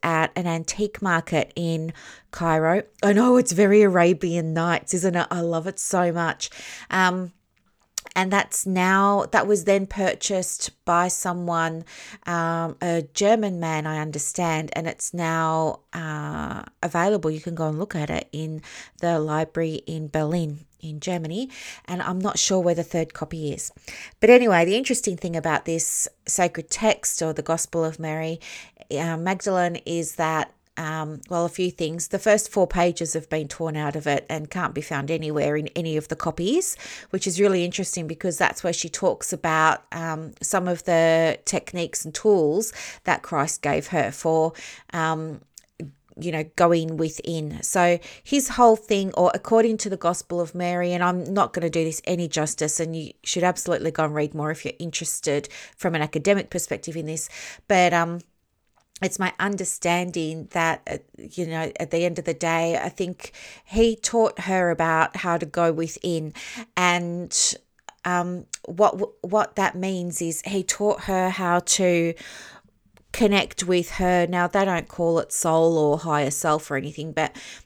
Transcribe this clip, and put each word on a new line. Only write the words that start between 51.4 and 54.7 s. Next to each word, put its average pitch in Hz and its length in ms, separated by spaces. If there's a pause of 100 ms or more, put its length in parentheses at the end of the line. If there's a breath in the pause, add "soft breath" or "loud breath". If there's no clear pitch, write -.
gonna 170 180
do 165 140
this 160 200
any 175 220
justice, 156 540
and 165 160
you 156 160 (100)
should 175 220
absolutely 175 480
go 160 120
and 151 100
read 151 200
more 151 160
if 156 140
you're - 160